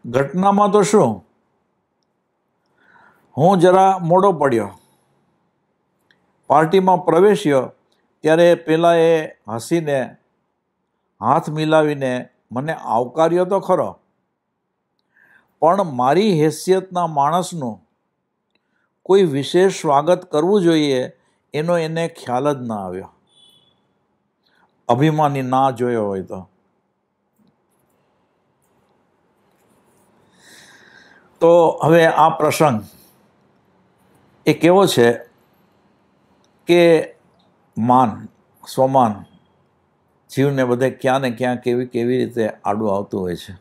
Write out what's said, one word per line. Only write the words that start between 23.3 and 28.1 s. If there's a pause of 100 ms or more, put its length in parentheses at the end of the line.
અભિમાની
ના
જોયો
હોય
તો. (4000)